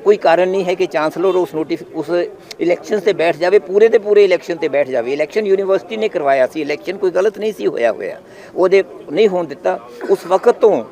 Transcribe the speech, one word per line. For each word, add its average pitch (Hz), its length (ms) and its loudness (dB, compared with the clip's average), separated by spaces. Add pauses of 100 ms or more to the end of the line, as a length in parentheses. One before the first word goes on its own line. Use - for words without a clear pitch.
ਕੋਈ 196 140 4
ਕਾਰਨ 175 320 2
ਨਹੀਂ 190 160 -2
ਹੈ 180 80 -2
ਕਿ 185 120 -2
ਚਾਂਸਲਰ 165 500 -2
ਉਸ 180 200 -2
ਨੋਟੀਫ-, 156 380 -6
ਉਸ 156 160 -8 (500)
ਇਲੈਕਸ਼ਨਸ 175 440 -2
'ਤੇ 202 100 2
ਬੈਠ 160 240 0
ਜਾਵੇ, 185 240 2
ਪੂਰੇ 196 260 2
ਦੇ 226 100 4
ਪੂਰੇ 208 260 4
ਇਲੈਕਸ਼ਨ 175 340 0
'ਤੇ 160 100 -4
ਬੈਠ 139 220 0
ਜਾਵੇ। 123 240 -2
ਇਲੈਕਸ਼ਨ 156 340 -2
ਯੂਨੀਵਰਸਿਟੀ 190 500 0
ਨੇ 214 120 -2
ਕਰਵਾਇਆ 139 380 2
ਸੀ, 160 140 -6
ਇਲੈਕਸ਼ਨ 147 360 -6
ਕੋਈ 190 140 0
ਗਲਤ 196 280 0
ਨਹੀਂ 214 140 -4
ਸੀ 202 140 -6
ਹੋਇਆ 117 240 0
ਹੋਇਆ, 95 280 -8 (360)
ਉਹਦੇ 185 280 4 (280)
ਨਹੀਂ 202 160 2
ਹੋਣ 180 200 0
ਦਿੱਤਾ। 185 320 -4 (300)
ਉਸ 196 180 0
ਵਕਤ 185 320 2
ਤੋਂ 175 320 2